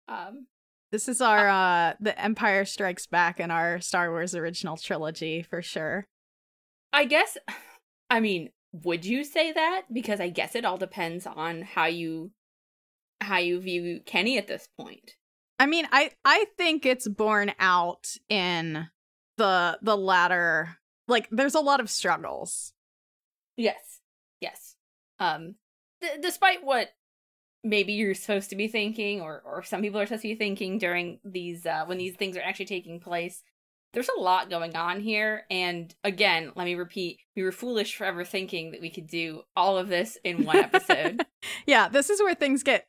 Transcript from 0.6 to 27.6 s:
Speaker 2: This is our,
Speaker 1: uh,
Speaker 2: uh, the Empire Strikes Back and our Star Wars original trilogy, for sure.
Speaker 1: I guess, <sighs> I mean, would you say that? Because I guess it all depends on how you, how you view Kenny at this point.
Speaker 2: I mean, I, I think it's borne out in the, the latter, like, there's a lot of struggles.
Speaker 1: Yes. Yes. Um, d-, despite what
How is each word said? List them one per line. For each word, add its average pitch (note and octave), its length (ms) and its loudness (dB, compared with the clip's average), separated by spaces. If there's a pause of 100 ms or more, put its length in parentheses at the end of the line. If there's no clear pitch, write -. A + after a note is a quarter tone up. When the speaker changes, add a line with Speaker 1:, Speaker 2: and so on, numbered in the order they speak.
Speaker 2:
This G#3+ 140 -4
is B3 140 -2
our, G#3+ 280 6
Speaker 1:
uh, G3 40 6
Speaker 2:
uh, F3+ 480 4
the G#3 200 -2
Empire G#3 440 2
Strikes F#3 420 -4
Back F3 320 2
and E3+ 140 -4
our E3+ 280 0
Star F3 300 0
Wars E3+ 240 -4
original E3+ 420 -6
trilogy, D#3+ 640 -6
for E3+ 220 -8
sure. D#3+ 460 -6 (840)
Speaker 1:
I D4 120 6
guess, D4 340 2 (360)
<sighs> - 360 -14
I A#3+ 80 6
mean, G3 320 0 (220)
would E3+ 320 -2
you A#3+ 180 0
say D#4+ 300 0
that? E4+ 300 0 (100)
Because A3 260 -2
I F3+ 120 -2
guess D#3+ 260 -4
it A#3 80 -2
all F#3 140 0
depends F3+ 500 -6
on E3 340 -6
how F#3 220 0
you, E3 480 -2 (880)
how G3+ 180 0
you F3 220 0
view F3 440 -4
Kenny A3 320 0
at G3+ 120 -2
this - 280 -8
point. - 360 -18 (480)
Speaker 2:
I C4+ 60 6
mean, D#4+ 260 0
I, C#4 180 4 (140)
I F4 220 6 (100)
think D#4+ 280 2
it's B3+ 220 0
borne G#3 540 2
out F3+ 560 2 (120)
in E3 600 -2 (480)
the, F#3 440 4
the G#3+ 160 2
latter, F3 840 4 (280)
like, A#3+ 240 2
there's B3+ 240 2
a D#4 60 4
lot C#4 180 4
of A3+ 100 -4
struggles. - 840 -4 (840)
Speaker 1:
Yes. - 440 -2 (400)
Yes. - 340 -12 (460)
Um, E3 340 -2 (460)
d-, D#4 200 -6
despite F4+ 440 2
what C4 240 2 (760)